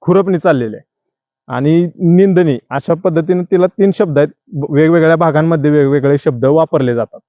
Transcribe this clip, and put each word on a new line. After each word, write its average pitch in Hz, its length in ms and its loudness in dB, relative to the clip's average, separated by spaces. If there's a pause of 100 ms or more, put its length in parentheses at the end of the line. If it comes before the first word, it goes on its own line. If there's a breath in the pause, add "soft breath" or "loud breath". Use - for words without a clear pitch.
खुरपणी 180 380 0
चाललेलं 120 380 -2
आहे - 140 -20 (580)
आणि 156 400 0 (260)
निंदणी, 180 420 2 (120)
अशा 139 260 -6
पद्धतीने 175 480 -2
तिला 180 260 0
तीन 196 240 0
शब्द 160 240 -2
आहेत, 151 120 0 (200)
ब-, 147 220 -8
वेगवेगळ्या 160 440 2
भागांमध्ये 160 560 0
वेगवेगळे 143 480 2
शब्द 131 280 -2
वापरले 143 480 0
जातात. 117 340 -8